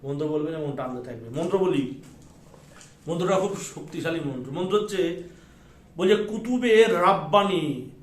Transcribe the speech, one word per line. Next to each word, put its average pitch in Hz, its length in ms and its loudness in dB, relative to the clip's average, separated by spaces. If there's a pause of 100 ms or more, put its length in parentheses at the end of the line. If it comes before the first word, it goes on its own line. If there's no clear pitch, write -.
মন্ত্র 143 240 -4
বলবেন 151 280 -2
এবং 147 220 -6
টানতে 127 260 -8
থাকবেন। 117 300 -12
মন্ত্র 180 240 -2
বলি, 151 440 0 (1040)
মন্ত্রটা 180 280 0
খুব 190 200 0
শক্তিশালী 165 640 -6
মন্ত্র। 131 320 -6
মন্ত্র 190 300 0
হচ্ছে, 175 420 -2 (720)
বলছে, 190 180 4
"কুতুবে 220 680 4
রাব্বানি 180 1040 2 (140)